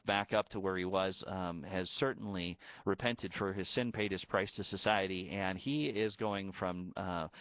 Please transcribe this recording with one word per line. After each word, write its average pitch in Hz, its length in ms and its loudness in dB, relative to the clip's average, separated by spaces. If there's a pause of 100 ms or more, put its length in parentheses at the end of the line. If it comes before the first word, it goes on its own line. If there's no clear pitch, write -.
back 101 300 2
up 104 160 4
to 104 100 -4
where 95 160 2
he 90 80 0
was, 95 420 2
um, 87 360 -2
has 92 260 -2
certainly 98 720 -2 (260)
repented 101 480 0
for 98 220 0
his 95 160 -2
sin, 120 220 0
paid 104 200 0
his 92 140 -4
price 101 300 2
to 104 80 -4
society, 95 640 2
and 95 260 0
he 147 300 -2
is 107 300 0
going 98 360 0
from, 90 460 -2
uh, 87 300 -2 (120)